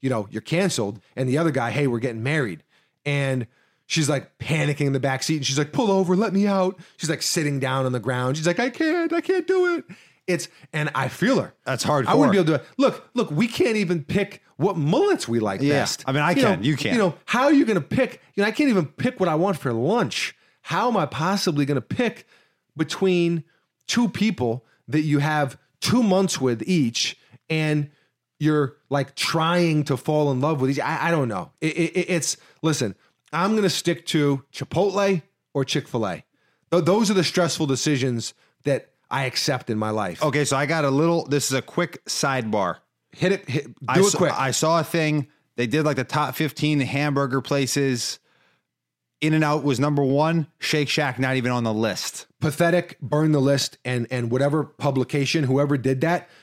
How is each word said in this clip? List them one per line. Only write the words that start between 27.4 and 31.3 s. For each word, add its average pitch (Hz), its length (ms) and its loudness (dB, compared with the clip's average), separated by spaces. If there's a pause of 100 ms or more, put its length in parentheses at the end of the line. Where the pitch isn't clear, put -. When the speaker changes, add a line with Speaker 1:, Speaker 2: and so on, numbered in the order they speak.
Speaker 1:
and 151 400 -2 (520)
you're, 151 360 2 (140)
like, 139 240 -2
trying 165 720 2
to 143 120 0
fall 151 360 0
in 127 80 -2
love 151 200 0
with 131 120 2
each? 143 80 -2
I, 143 260 -2
I 170 60 2
don't 143 160 2
know. 101 320 -6